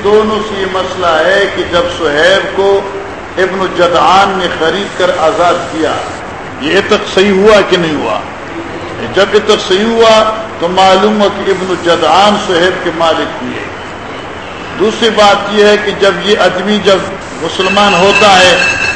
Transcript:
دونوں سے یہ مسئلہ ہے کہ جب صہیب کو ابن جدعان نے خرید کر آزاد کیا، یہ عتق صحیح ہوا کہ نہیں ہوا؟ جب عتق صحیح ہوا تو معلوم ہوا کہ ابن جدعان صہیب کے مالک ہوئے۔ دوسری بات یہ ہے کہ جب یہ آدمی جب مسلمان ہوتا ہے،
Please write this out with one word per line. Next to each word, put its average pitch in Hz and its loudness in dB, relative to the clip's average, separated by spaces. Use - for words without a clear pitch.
دونوں 214 2
سے 196 -6
یہ 190 -4
مسئلہ 185 -4
ہے 170 2
کہ 180 -2
جب 175 2
صہیب 175 0
کو 196 2
ابن 185 -2
جدعان 175 2
نے 180 -2
خرید 175 -4
کر 180 4
آزاد 160 2
کیا، 151 -2
یہ 160 0
عتق 202 -2
صحیح 196 2
ہوا 202 6
کہ 190 2
نہیں 160 -2
ہوا؟ 113 -4
جب 190 4
عتق 208 2
صحیح 190 0
ہوا 220 2
تو 170 -2
معلوم 190 4
ہوا 196 2
کہ 196 0
ابن 185 -2
جدعان 170 4
صہیب 180 0
کے 175 -2
مالک 160 -2
ہوئے۔ 123 -8
دوسری 220 0
بات 202 4
یہ 208 4
ہے 208 6
کہ 202 -2
جب 196 4
یہ 208 2
آدمی 185 0
جب 190 4
مسلمان 185 0
ہوتا 196 4
ہے، 180 4